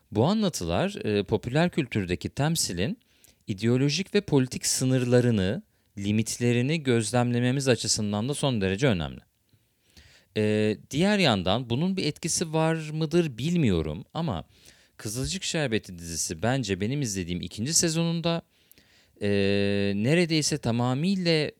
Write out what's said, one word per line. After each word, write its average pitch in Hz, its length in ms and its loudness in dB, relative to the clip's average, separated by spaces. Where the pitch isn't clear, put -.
Bu 104 140 4
anlatılar, 180 800 0
e, 104 180 2
popüler 120 460 0
kültürdeki 98 600 -2
temsilin 143 720 -2
ideolojik 127 680 0
ve 208 60 4
politik 131 440 0
sınırlarını, 123 1000 2
limitlerini 120 840 0
gözlemlememiz 123 840 2
açısından 107 600 0
da 147 40 -4
son 131 280 -2
derece 98 260 2
önemli. 78 320 0
E, 107 400 2
diğer 190 260 2
yandan 113 520 2
bunun 170 280 0
bir - 80 -4
etkisi 160 480 -4
var 160 220 2
mıdır 156 640 0
bilmiyorum 110 760 0
ama 139 320 -4
Kızılcık 135 440 -6
Şerbeti 110 560 -2
dizisi 82 420 -6
bence 107 400 0
benim 131 200 -2
izlediğim 92 400 -4
ikinci 107 320 -6
sezonunda, 165 680 0
e, 104 80 -2
neredeyse 156 600 0
tamamıyla 151 1040 0